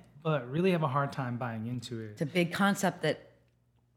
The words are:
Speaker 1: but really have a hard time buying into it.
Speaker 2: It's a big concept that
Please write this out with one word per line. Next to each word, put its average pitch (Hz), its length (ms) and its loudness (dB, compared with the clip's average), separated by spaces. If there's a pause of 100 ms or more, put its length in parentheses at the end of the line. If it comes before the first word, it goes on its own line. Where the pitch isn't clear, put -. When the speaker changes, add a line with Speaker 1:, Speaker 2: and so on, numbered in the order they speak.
(220)
Speaker 1:
but 139 280 0
really 175 220 2
have 165 100 2
a 156 60 2
hard 143 240 0
time 123 240 -2
buying 113 300 -4
into 120 340 -6
it. 110 120 -10
Speaker 2:
It's 104 100 -6
a 156 40 2
big 170 260 0
concept 196 500 2
that - 280 -2 (680)